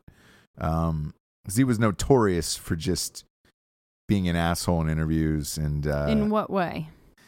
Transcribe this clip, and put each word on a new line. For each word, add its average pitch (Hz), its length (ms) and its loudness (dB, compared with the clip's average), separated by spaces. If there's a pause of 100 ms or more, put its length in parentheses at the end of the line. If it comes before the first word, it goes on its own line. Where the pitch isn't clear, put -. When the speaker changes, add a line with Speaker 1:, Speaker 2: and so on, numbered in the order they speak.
(580)
Speaker 1:
Um, 80 560 -2 (320)
'cause 95 120 -8
he 131 80 4
was 117 140 0
notorious 104 760 2
for - 220 -4
just - 460 -4 (840)
being 98 220 2
an 85 80 0
asshole 85 440 0
in 80 80 0
interviews 78 680 0
and, 73 280 -2
uh, 73 240 0
Speaker 2:
In 214 200 0
what 214 200 -2
way? 170 400 -4 (380)